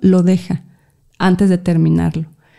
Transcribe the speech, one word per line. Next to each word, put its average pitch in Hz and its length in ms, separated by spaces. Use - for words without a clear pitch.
lo 185 220
deja 185 400
antes 190 300
de 180 80
terminarlo. 165 720